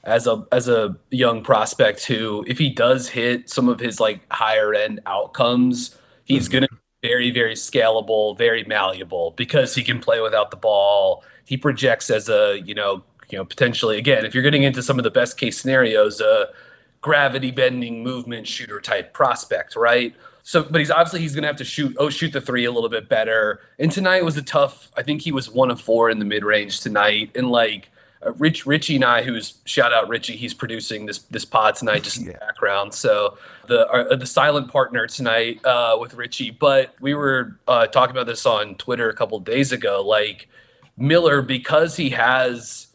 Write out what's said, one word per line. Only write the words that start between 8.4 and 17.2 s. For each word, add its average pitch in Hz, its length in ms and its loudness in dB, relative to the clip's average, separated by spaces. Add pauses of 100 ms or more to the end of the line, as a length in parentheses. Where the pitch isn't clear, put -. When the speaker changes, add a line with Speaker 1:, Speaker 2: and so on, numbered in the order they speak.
Speaker 1:
malleable 95 680 -4
because 127 420 0
he 127 80 -2
can 120 180 -2
play 117 220 0
without 107 300 0
the - 60 -16
ball. 101 680 2 (220)
He 131 120 -6
projects 127 540 0
as 110 180 -2
a, 104 340 2
you 101 120 -12
know, 101 280 -4 (280)
you 98 80 -10
know, 95 60 -8
potentially, 120 520 -2
again, 120 260 2
if 110 120 -6
you're 127 80 0
getting 147 180 4
into 127 220 2
some 131 160 0
of 120 40 -2
the 113 60 0
best 120 300 0
case 117 200 -4
scenarios, 113 600 2
a 107 280 2 (520)
gravity 139 480 0